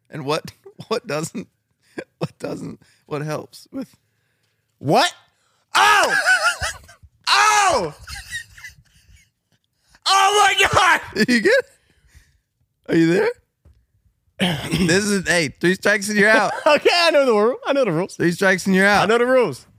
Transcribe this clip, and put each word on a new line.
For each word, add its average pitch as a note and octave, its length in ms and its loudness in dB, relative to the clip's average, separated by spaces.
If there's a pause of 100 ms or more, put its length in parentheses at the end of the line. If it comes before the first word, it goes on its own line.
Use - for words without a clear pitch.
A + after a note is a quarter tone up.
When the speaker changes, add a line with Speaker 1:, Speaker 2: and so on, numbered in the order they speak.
Speaker 1:
And C#3 160 -14
what, D3+ 260 -6 (360)
what - 200 -6
doesn't, D#3 400 -8 (720)
what - 200 -8
doesn't, - 400 -12 (260)
what D3 160 -10
helps - 500 -12
with C4 240 -14 (840)
Speaker 2:
What? G#3+ 360 0 (640)
Oh! G4 440 2
<laughs> F5 40 -2 (1040)
Oh! F#4+ 680 0 (2000)
Oh G4 560 2
my G4 100 2
God! - 540 0
Speaker 1:
<laughs> - 20 0
You A#3+ 140 0
good? A#4 220 2 (1200)
Are - 80 -2
you E3 180 4
there? G#4+ 160 0 (1080)
Speaker 2:
<clears throat> D#3+ 300 -4 (180)
Speaker 1:
This F#3 180 2
is, G3+ 220 -2
hey, E3 220 0
three F3+ 260 -2
strikes G3+ 340 -2
and G#3+ 80 -4
you're G3+ 120 4
out. A3 300 2
Speaker 2:
<laughs> - 80 -2
Okay, D4 260 2
I E4+ 180 2
know C#4+ 140 4
the A#3+ 80 2
rule. A3 320 2
I E4 80 -2
know C#4 120 0
the G3 60 -2
rules. E3 240 -4
Speaker 1:
Three E3+ 160 0
strikes F#3+ 360 0
and F#3+ 80 2
you're F#3+ 100 4
out. G3+ 180 4
Speaker 2:
I - 40 0
know A3+ 100 2
the A#3+ 80 0
rules. B3 400 0 (140)